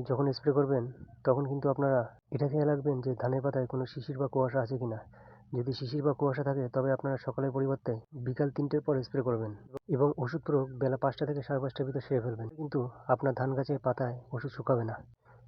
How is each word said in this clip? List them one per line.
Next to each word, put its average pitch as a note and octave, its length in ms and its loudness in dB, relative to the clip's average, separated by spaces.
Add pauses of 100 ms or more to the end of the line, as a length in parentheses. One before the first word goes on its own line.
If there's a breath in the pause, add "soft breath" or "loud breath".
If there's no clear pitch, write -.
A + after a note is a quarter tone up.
যখন C3+ 240 2
স্প্রে C#3+ 220 2
করবেন, C3+ 300 2 (400)
তখন C3+ 240 4
কিন্তু C#3 220 -2
আপনারা C3+ 300 4 (320)
এটা D3 180 0
খেয়াল D3 200 2
রাখবেন C#3+ 320 2
যে B2+ 180 -2
ধানের C3 240 0
পাতায় C3+ 240 0
কোনো C3 180 -2
শিশির C3 340 -8
বা C#3 80 0
কুয়াশা C3 340 2
আছে A#2+ 160 -2
কিনা। A2+ 220 -4 (540 loud breath)
যদি B2+ 200 0
শিশির C3+ 300 -4
বা C#3+ 100 4
কুয়াশা C#3 300 0
থাকে, C#3 200 0 (100)
তবে C3+ 180 2
আপনারা C3+ 260 0
সকালের C3+ 340 -2
পরিবর্তে C3+ 420 0 (320)
বিকাল C3+ 260 0
তিনটের D3 300 0
পর D3 120 0 (100)
স্প্রে C3+ 200 -2
করবেন A2+ 280 0 (360)
এবং C#3+ 200 4 (100)
ওষুধ C#3 260 -2
প্রয়োগ C3+ 240 2 (120)
বেলা C3 180 2
পাঁচটা C3+ 280 0
থেকে C#3+ 180 -2
সাড়ে C#3 180 -2
পাঁচটার C3+ 260 -4
ভিতর C3 180 -4
সেরে C3 180 2
ফেলবেন, A2+ 320 -4
কিন্তু D3+ 240 -2 (280)
আপনার C3 280 4
ধান C3 200 0
গাছের C3+ 240 0
পাতায় B2 360 0 (160)
ওষুধ C3 200 -4
শুকাবে A#2 340 2
না। A2 100 -4 (520 soft breath)